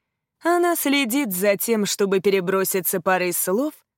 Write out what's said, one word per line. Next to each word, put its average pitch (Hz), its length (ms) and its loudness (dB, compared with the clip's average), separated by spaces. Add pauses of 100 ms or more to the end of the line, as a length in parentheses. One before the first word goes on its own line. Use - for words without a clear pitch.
(420)
Она 349 320 2
следит 277 580 0
за 202 240 2
тем, 214 280 0
чтобы 196 360 0
переброситься 190 800 0
парой 180 320 0
слов 240 420 -2 (240)